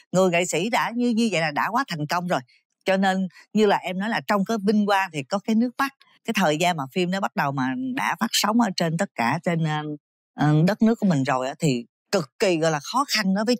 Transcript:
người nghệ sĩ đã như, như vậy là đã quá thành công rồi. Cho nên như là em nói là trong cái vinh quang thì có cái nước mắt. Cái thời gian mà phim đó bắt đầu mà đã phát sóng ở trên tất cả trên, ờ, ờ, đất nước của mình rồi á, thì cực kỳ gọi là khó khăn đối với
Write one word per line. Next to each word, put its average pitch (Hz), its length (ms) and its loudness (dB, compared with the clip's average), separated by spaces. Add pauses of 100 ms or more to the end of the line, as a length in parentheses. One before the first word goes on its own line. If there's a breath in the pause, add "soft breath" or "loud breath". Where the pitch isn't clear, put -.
(120)
người 185 180 4
nghệ 170 160 2
sĩ 170 240 -2
đã 202 260 -2
như, 240 140 0
như 226 220 2
vậy 165 100 0
là 156 100 -2
đã 139 200 -2
quá 247 160 0
thành 147 200 -6
công 175 200 -2
rồi. 175 120 0 (460 soft breath)
Cho 190 120 2
nên 190 300 0 (260 loud breath)
như 214 120 4
là 185 120 4
em 180 220 -6
nói 208 100 -4
là 175 180 -4
trong 202 180 0
cái 226 120 -2 (100)
vinh 214 180 2
quang 196 280 0
thì 143 100 -4
có 196 160 -4
cái 220 160 -2
nước 240 220 2
mắt. 277 140 -2 (340 soft breath)
Cái 233 100 -4
thời 156 220 2
gian 170 200 0
mà 143 60 -6 (100)
phim 180 180 -2
đó 190 80 -2
bắt - 160 -6
đầu 147 160 0
mà 131 220 -2 (220)
đã 120 240 -2
phát 226 120 -2
sóng 220 300 0
ở 214 140 0
trên 170 220 -2
tất 202 180 -2
cả 120 300 0
trên, 170 180 0
ờ, 156 180 -2 (540)
ờ, 151 200 4 (120)
đất 202 140 -2
nước 226 180 4
của 208 80 0
mình 143 160 2
rồi 131 240 0
á, 143 120 -6
thì 123 260 0 (260)
cực 175 180 0 (100)
kỳ 185 180 2
gọi 160 140 2
là 151 80 -2
khó 262 260 -2 (100)
khăn 190 200 0
đối 214 100 -2
với 247 140 2